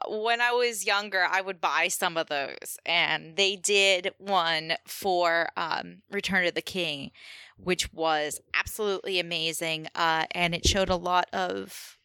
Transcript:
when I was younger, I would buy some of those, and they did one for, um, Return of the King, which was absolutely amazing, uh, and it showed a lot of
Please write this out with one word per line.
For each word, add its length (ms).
when 340
I 100
was 340
younger, 420
I 140
would 180
buy 280
some 300
of 100
those, 580
and 500
they 200
did 640
one 540
for, 720
um, 540
Return 340
of 80
the 80
King, 480
which 360
was 480
absolutely 640
amazing, 760
uh, 360
and 220
it 140
showed 220
a 80
lot 360
of 720